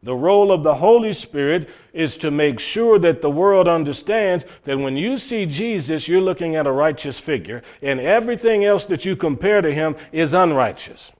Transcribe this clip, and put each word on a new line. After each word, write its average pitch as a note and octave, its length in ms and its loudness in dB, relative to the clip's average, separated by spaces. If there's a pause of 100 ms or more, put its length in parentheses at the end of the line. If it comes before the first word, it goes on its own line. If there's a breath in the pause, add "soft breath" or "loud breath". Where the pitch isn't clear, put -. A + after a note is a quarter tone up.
The B2 120 -6
role G3 380 4
of E3+ 100 0
the D3+ 140 2
Holy A3 360 4
Spirit D3+ 560 -4 (240 loud breath)
is D#3 260 -4
to D#3 120 -4
make D3 300 0
sure A3+ 380 2
that E3+ 240 2
the D3 80 0
world F#3 360 4
understands F3 800 -2 (200 loud breath)
that C#3 140 -4
when C3+ 180 -4
you A#3 220 -4
see G#3+ 280 -6
Jesus, D#3 600 -6
you're F3+ 140 2
looking F3 340 -4
at D#3 120 0
a C3+ 60 0
righteous C#3+ 460 -2
figure, A#2 440 -6 (200 loud breath)
and C#3 160 -2
everything A3 640 0
else G3+ 200 2
that F#3 200 -4
you F#3+ 120 -2
compare F#3 440 0
to D#3+ 120 0
him D#3 240 -2 (160 loud breath)
is D#3+ 200 0
unrighteous. D3 880 0